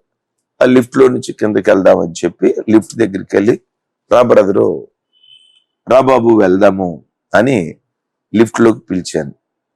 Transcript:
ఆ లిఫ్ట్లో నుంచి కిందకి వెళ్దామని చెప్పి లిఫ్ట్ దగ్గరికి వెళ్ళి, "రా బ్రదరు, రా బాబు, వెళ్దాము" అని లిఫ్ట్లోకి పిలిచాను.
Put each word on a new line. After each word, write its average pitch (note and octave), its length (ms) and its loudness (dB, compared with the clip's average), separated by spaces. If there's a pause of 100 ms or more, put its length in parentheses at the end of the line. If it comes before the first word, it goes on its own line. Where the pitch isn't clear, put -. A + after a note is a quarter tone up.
(640)
ఆ C3+ 40 2
లిఫ్ట్లో C3 420 2
నుంచి B2+ 260 -4
కిందకి G#2 360 -4
వెళ్దామని F#2+ 420 2
చెప్పి - 440 -4 (140)
లిఫ్ట్ G#2+ 260 0
దగ్గరికి F#2+ 400 -6
వెళ్ళి, G#2+ 240 0 (520)
"రా A#2 100 4
బ్రదరు, G#2 680 0 (1040)
రా B2 80 4
బాబు, B2+ 300 2 (120)
వెళ్దాము" F#2+ 640 -2 (320)
అని G#2 420 -2 (580)
లిఫ్ట్లోకి A2+ 440 2
పిలిచాను. E2 540 -8 (420)